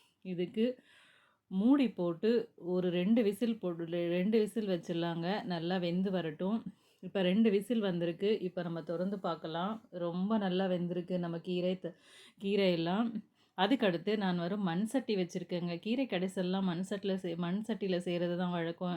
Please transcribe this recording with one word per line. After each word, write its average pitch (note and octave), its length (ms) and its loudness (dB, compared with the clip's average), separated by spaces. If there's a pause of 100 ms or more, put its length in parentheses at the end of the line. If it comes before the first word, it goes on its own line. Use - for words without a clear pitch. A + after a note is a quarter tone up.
(240)
இதுக்கு F#3 400 -2 (840)
மூடி A#3+ 400 6
போட்டு F3 400 0 (260)
ஒரு F3+ 340 0
ரெண்டு G3 320 4
விசில் A3 360 0
போட்டு, E3+ 260 -4 (240)
ரெண்டு F#3 300 2
விசில் G#3+ 300 0
வச்சிடலாங்க. E3+ 600 -2 (140)
நல்லா E3+ 340 -2
வெந்து F3+ 340 0
வரட்டும். F3+ 480 -2 (440)
இப்ப F#3+ 200 -2
ரெண்டு G3+ 280 6
விசில் G#3 300 2
வந்திருக்கு. F3 500 0 (100)
இப்ப F3+ 220 -4
நம்ம E3 200 -4
திறந்து F3+ 360 -2
பார்க்கலாம். E3+ 560 -4 (160)
ரொம்ப F3+ 480 -2
நல்லா F#3+ 280 2
வெந்திருக்கு F3 520 -2
நம்ம E3+ 200 -4
கீரை F3+ 400 0
த-, F3 160 -8 (460)
கீரையெல்லாம். G3 680 2 (500)
அதுக்கடுத்து G3+ 580 2
நான் F#3 220 0
ஒரு F3 180 -2
மண் F#3+ 280 0
சட்டி A3+ 320 -2
வச்சிருக்கேங்க. F3 600 -4
கீரை B3 280 -2
கடைசல்லாம் F#3 640 -2
மண் F3 180 -2
சட்டில G3 260 -2
செய்-, F3+ 220 -4
மண் F3 300 -2
சட்டியில G3 320 -2
செய்றது F3 380 -2
தான் F3+ 200 -2
வழக்கம் E3+ 400 -4